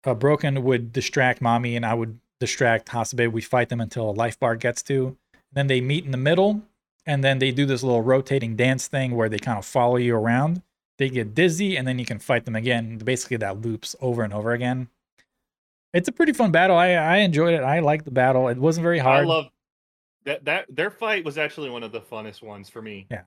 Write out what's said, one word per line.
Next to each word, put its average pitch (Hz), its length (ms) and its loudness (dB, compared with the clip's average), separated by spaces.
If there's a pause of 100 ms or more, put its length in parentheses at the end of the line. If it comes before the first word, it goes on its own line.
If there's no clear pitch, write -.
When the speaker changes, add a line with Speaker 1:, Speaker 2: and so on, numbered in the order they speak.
Speaker 1:
uh, 127 100 0
Broken 139 500 0
would 117 280 0
distract 127 500 0
Mami 117 340 0
and 117 80 -4
I 113 100 -2
would 113 240 -6 (220)
distract 117 480 0
Hasabe. 117 440 -2
We 113 100 -4
fight 120 260 0
them 120 120 -4
until 113 300 -4
a - 20 -4
life 113 260 -4
bar 117 180 0
gets 120 280 -4
to. 131 320 -2 (360)
Then 139 140 -2
they 131 140 2
meet 147 240 -2
in 139 80 -8
the 127 60 -4
middle, 185 440 2 (420)
and 139 200 0
then 135 140 4
they 135 120 2
do 139 160 2
this 127 160 0
little 120 200 2
rotating 131 520 0
dance 123 320 0
thing 131 300 -4
where 110 120 0
they 104 100 -2
kinda 107 240 -4
follow 123 340 2
you 120 180 2
around. 127 480 0 (360)
They 135 120 0
get 110 240 -4
dizzy, 175 420 2
and 127 120 -2
then 127 100 -2
you 123 80 -4
can 107 120 -8
fight 117 260 0
them 113 100 -6
again. 117 440 -2
Basically, 120 400 -4
that 101 240 -6
loops 113 380 -8
over 120 220 -2
and 104 100 -4
over 107 200 -2
again. 123 360 -4 (1040)
It's 175 140 2
a 247 40 -6
pretty 311 200 2
fun 214 200 2
battle. 175 240 6
I, 180 140 6
I 170 280 4
enjoyed 170 360 4
it. 151 80 0
I 143 180 2
liked 151 240 0
the 143 60 -12
battle. 127 380 4
It 123 100 -2
wasn't 160 260 2
very 170 160 2
Speaker 2:
I - 40 -2
Speaker 1:
hard. 139 220 4
Speaker 2:
love 160 200 0 (760)
that, 143 200 -6
that 160 240 -2
their 160 220 -2
fight 214 340 -2
was 147 140 -6
actually 147 320 -6
one 120 120 -10
of 110 100 -12
the 110 100 -10
funnest 107 400 -12
ones 104 260 -16
for 113 140 -16
me. 101 280 -14
Speaker 1:
Yeah. 101 160 -10